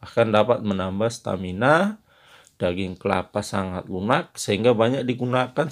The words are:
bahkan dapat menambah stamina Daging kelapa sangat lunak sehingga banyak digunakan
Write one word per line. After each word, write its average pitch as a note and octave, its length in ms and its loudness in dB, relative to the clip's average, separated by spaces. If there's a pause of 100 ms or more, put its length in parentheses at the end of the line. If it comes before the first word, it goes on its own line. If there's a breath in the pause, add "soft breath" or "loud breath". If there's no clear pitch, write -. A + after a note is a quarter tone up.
bahkan A2+ 320 0
dapat G#2+ 320 4
menambah G2 480 -2
stamina A2+ 880 0 (600 soft breath)
Daging F#2 320 -2
kelapa F#2+ 480 -2
sangat F#2+ 480 -6
lunak G#2+ 480 -2
sehingga A2 400 2
banyak B2 320 2
digunakan B2+ 640 -2